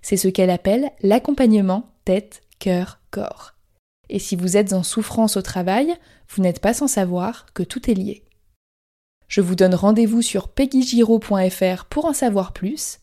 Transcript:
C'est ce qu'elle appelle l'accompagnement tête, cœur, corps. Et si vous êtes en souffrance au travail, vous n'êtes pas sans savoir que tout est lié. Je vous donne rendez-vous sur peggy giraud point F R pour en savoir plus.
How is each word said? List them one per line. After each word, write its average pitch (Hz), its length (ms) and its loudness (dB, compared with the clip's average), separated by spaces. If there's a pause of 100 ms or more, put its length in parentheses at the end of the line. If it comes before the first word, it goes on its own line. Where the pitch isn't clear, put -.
C'est 196 160 -2
ce 190 100 2
qu'elle 185 220 2
appelle 214 400 0 (100)
l'accompagnement 214 920 2 (100)
tête, 196 380 -4 (160)
cœur, 180 420 -2 (100)
corps. - 420 -12 (580)
Et 202 80 -6
si - 180 -6
vous 180 220 2
êtes 202 160 2
en 185 80 0
souffrance 214 560 0
au 190 40 -4
travail, 202 520 -2 (340)
vous - 140 -2
n'êtes 180 180 0
pas 220 140 2
sans 277 140 -2
savoir 185 680 -4
que - 80 -6
tout - 280 -6
est 226 40 4
lié. 190 280 -6 (1040)
Je - 120 0
vous 185 140 0
donne 180 200 4
rendez-vous 214 460 4
sur 208 280 -4
peggy 269 340 0
giraud 233 360 4
point 196 300 0
F 185 140 -2
R 185 240 -2
pour 302 180 -4
en 330 80 0
savoir 202 400 -2
plus. - 500 -8